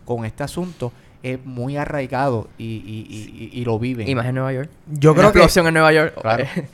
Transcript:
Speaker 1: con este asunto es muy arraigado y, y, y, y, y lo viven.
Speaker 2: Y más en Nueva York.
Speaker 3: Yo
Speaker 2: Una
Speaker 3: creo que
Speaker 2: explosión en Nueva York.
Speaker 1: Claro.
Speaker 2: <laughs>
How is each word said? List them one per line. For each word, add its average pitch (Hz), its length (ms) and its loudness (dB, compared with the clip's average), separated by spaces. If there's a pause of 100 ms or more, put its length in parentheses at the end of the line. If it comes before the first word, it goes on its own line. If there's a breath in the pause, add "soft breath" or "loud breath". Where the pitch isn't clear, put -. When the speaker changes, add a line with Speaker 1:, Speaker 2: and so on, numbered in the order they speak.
Speaker 1:
con 117 220 -6
este 110 180 -8
asunto 160 480 -8 (300 soft breath)
es 127 240 -8
muy 131 320 -8
arraigado 135 720 -4 (100)
y, - 80 -14
y, 110 420 -12
y, 107 460 -16
y, 123 80 -8
y 120 40 -6
lo 113 120 0
viven. 120 300 -4
Speaker 2:
Y 135 80 0
más 120 100 -2
en 127 100 -4
Nueva 131 160 -4
York. 135 180 -6 (180)
Speaker 3:
Yo 151 240 4
Speaker 2:
Una 156 100 4
Speaker 3:
creo 208 100 8
que 180 80 6
Speaker 2:
explosión 170 280 6
en 160 80 2
Nueva 160 180 6
York. 156 260 2
Speaker 1:
Claro. 113 320 0
Speaker 2:
<laughs> - 40 -10 (180)